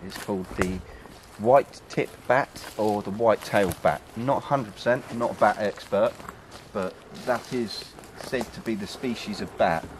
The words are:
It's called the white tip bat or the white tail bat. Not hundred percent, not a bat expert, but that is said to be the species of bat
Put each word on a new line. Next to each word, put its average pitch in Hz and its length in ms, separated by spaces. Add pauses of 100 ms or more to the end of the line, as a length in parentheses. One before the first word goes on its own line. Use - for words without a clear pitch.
It's 95 120
called 95 300 (100)
the 92 220 (600)
white 123 500
tip - 200 (180)
bat - 360 (140)
or 107 240
the 101 100
white 107 320
tail 98 380
bat. 78 200 (140)
Not 123 280
hundred 127 300
percent, 123 420
not 117 160
a - 40
bat 120 240
expert, 104 540 (580)
but 95 220 (320)
that 120 280
is 120 320 (320)
said - 360
to - 80
be 117 140
the 101 120
species 110 540
of 95 160
bat 85 280 (140)